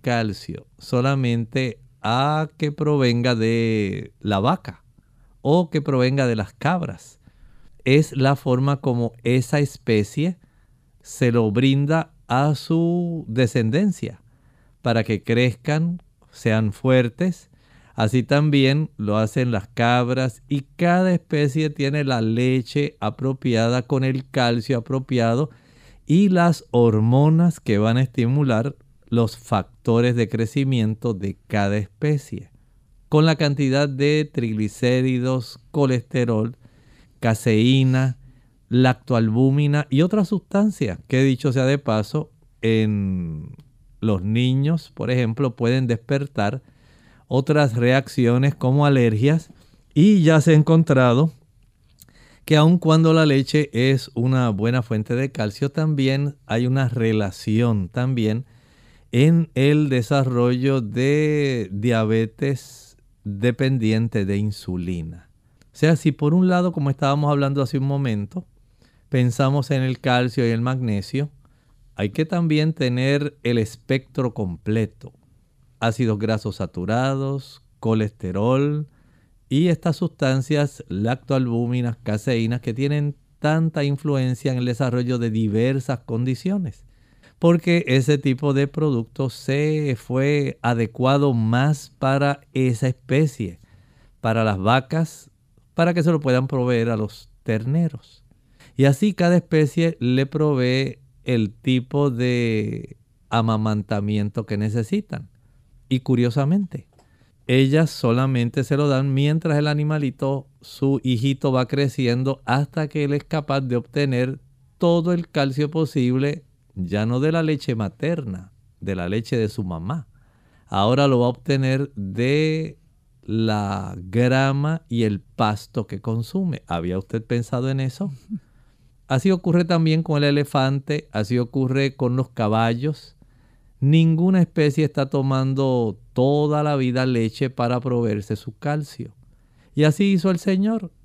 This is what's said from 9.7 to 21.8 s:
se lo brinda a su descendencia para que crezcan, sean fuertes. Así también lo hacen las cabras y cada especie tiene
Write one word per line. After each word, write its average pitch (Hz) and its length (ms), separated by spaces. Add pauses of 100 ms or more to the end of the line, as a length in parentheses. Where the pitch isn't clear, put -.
se - 300
lo 113 200
brinda 139 600 (140)
a 139 280
su 170 720
descendencia 123 920 (600)
para 113 220
que 107 200
crezcan, 151 760 (300)
sean 110 420
fuertes. 131 760 (420)
Así 113 300
también 143 720
lo 104 200
hacen 120 340
las 101 160
cabras 123 800
y 143 140 (160)
cada 180 360
especie 151 560
tiene 147 340